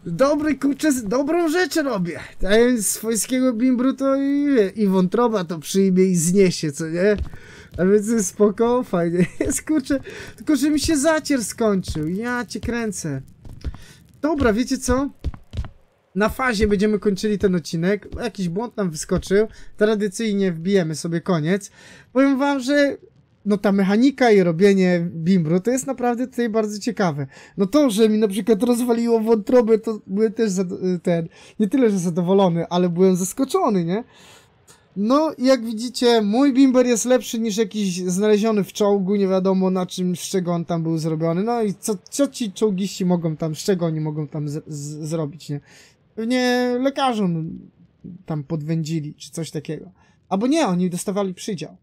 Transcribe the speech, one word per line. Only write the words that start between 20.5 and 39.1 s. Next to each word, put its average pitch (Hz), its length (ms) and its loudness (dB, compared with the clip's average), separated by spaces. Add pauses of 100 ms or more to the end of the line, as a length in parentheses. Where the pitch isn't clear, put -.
wbijemy 165 440 0
sobie 170 260 -4
koniec. 180 500 -2 (420)
Powiem 269 240 4
wam, 285 220 0
że 277 380 2 (500)
no 202 100 2
ta 202 140 2
mechanika 220 600 4
i 190 120 6
robienie 180 680 4
bimbru 165 460 2
to 233 120 -2
jest 262 160 -2
naprawdę 247 400 -2
tutaj 240 220 -2
bardzo 214 300 -2
ciekawe. 165 480 -2 (300)
No 196 80 2
to, 285 240 4
że 220 200 4
mi 214 80 2
na 214 100 2
przykład 202 360 0
rozwaliło 233 560 2
wątrobę, 220 600 4
to 220 280 -6
byłem 202 260 0
też 226 180 0
zad-, 185 520 -4
ten, 170 240 0 (320)
nie 208 100 2
tyle, 262 200 4
że 202 100 0
zadowolony, 175 680 2
ale 180 220 2
byłem 185 260 4
zaskoczony, 226 680 0
nie? 202 180 -2 (920)
No, 269 420 2
jak 247 280 2
widzicie, 233 560 0
mój 240 320 2
bimber 254 320 6
jest 240 200 0
lepszy 247 340 0
niż 220 180 -2
jakiś 208 380 -2
znaleziony 202 680 2
w - 100 -8
czołgu, 202 420 2